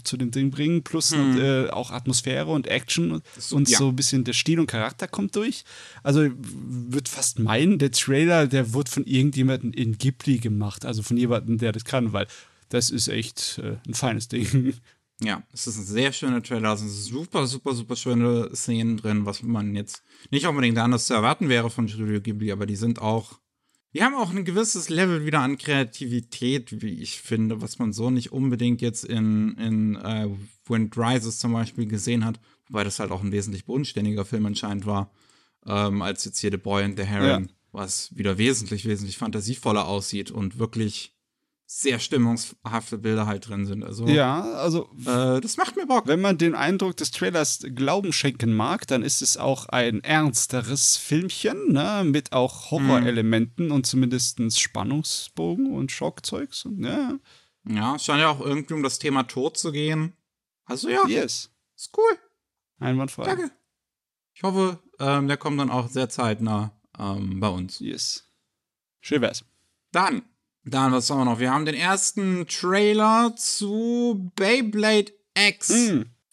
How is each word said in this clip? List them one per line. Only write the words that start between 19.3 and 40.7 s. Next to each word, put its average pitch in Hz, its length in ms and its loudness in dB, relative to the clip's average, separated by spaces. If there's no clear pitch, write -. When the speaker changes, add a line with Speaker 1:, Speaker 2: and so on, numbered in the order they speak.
Speaker 2:
man 107 300 -2
jetzt 101 300 -8
nicht 143 160 2
unbedingt 127 320 2
anders 117 300 2
zu 131 60 0
erwarten 123 340 2
wäre 117 220 4
von 113 180 -2
Studio 107 320 -2
Ghibli, 107 320 -4
aber 101 140 -2
die 101 100 -2
sind 117 240 0
auch, 110 400 -2
die 165 100 0
haben 269 100 2
auch 220 180 -2
ein 190 120 -2
gewisses 180 460 -2
Level 165 360 2
wieder 151 140 2
an 135 180 0
Kreativität, 123 1200 -2
wie 107 200 -8
ich - 200 -10
finde, 110 400 0
was - 180 -8
man 113 140 0
so 113 160 -2
nicht 123 240 0
unbedingt 120 480 2
jetzt 120 240 -2
in, 107 520 2
in, 107 380 0
äh, 107 320 -4
Wind 110 300 0
Rises 117 420 0
zum 117 140 0
Beispiel 113 320 -2
gesehen 110 400 0
hat, 113 120 -2
wobei 104 160 -2
das 101 160 -4
halt 98 120 -4
auch 92 120 -4
ein 101 80 -2
wesentlich 101 320 -4
bodenständiger 107 600 -2
Film 107 200 -2
anscheinend 101 400 -4
war, 98 260 -2
ähm, 101 360 0
als 98 240 -4
jetzt - 140 -8
hier 101 120 0
The 98 60 0
Boy 98 260 0
and 98 160 -2
the 98 60 -2
Heron, 101 400 2
Speaker 1:
Ja. 87 40 -10
Speaker 2:
was - 460 -8
wieder 95 200 0
wesentlich, 107 460 0
wesentlich 101 340 -4
fantasievoller 107 680 -2
aussieht 98 420 -4
und 101 300 -6
wirklich 110 540 -4